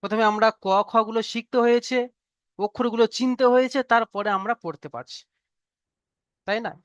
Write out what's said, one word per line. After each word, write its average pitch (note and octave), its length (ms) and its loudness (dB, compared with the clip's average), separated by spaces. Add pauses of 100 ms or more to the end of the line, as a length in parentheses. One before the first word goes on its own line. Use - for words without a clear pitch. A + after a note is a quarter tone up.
প্রথমে G#3+ 300 -2
আমরা G#3+ 160 2 (180)
ক, - 20 -4 (220)
খ - 20 -20 (160)
গুলো A3 140 -2 (100)
শিখতে A#3 340 -4
হয়েছে, A#3+ 320 0 (640)
অক্ষরগুলো A3+ 460 0 (120)
চিনতে B3+ 360 0
হয়েছে, B3+ 260 2 (120)
তারপরে G#3+ 460 0
আমরা G3 160 -4 (100)
পড়তে D#3 320 -12
পারছি, - 260 -14 (1300)
তাই G#3 180 -2
না? F#3+ 60 -8 (120)